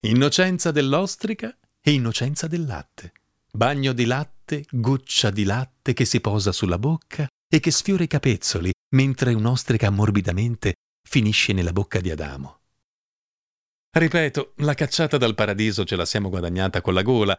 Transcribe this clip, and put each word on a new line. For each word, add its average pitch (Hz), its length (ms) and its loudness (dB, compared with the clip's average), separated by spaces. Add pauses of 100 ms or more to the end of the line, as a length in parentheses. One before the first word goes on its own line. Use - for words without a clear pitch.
Innocenza 151 680 2
dell'ostrica 180 840 -2 (240)
e 151 120 2
innocenza 131 540 -2
del 170 180 -4
latte. 87 480 -10 (400)
Bagno 135 400 0
di 120 120 0
latte, 143 640 -4
goccia 123 600 0
di 101 140 0
latte 117 480 -2
che - 120 2
si - 160 0
posa 101 300 0
sulla 90 280 0
bocca 147 500 -4 (200)
e 156 120 4
che 165 100 0
sfiora 185 320 0
i 160 60 -2
capezzoli, 98 640 0 (220)
mentre 131 380 2
un'ostrica 113 580 2
morbidamente 101 840 0 (340)
finisce 107 440 2
nella 87 200 0
bocca 92 280 -2
di 90 100 -4
Adamo. 71 500 -10 (1300)
Ripeto, 160 640 0
la 147 180 0
cacciata 151 440 0
dal 113 160 2
paradiso 104 500 0
ce 90 100 -4
la 87 120 -2
siamo 101 240 -2
guadagnata 92 500 -2
con 92 140 0
la 95 80 2
gola 104 360 2